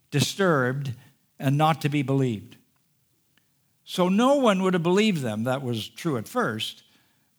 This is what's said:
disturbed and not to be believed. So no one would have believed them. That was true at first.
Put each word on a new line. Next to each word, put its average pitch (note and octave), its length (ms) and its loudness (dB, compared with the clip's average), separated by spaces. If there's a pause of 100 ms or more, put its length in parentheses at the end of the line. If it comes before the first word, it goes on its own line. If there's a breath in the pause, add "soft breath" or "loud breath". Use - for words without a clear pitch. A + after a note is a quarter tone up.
(100)
disturbed C#3 840 0 (460 soft breath)
and C#3 200 0
not D#3 240 2
to D3+ 60 -2
be C#3+ 140 0
believed. C3 540 -2 (1300)
So F3+ 240 0
no B3 280 4
one G#3 260 2
would F#3+ 120 2
have F3+ 80 0
believed F3+ 400 2
them. A2 220 -4
That C3 180 -2
was A#2+ 260 -6
true D3+ 280 -6
at G#2 100 -6
first. C3+ 560 -6 (560 soft breath)